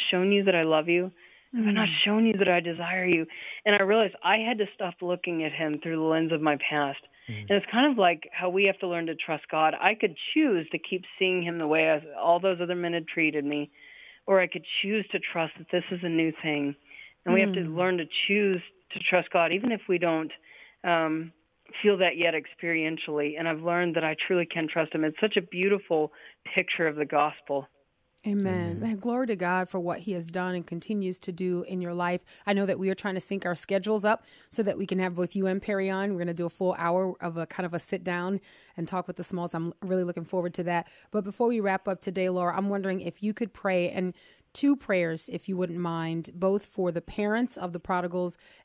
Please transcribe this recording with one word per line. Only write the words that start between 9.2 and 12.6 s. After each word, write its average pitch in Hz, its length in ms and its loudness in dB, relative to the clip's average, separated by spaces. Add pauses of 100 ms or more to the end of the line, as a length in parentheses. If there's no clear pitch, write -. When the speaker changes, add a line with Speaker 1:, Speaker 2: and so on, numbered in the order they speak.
Speaker 1:
God. 156 320 2
I 202 140 4
could 196 220 -2 (180)
choose 214 360 2
to 165 80 -4
keep 185 260 -4 (140)
seeing 185 240 2
him 170 160 -4
the 160 100 -2
way 160 220 4
I, 156 120 2 (160)
all 170 220 4
those 180 200 2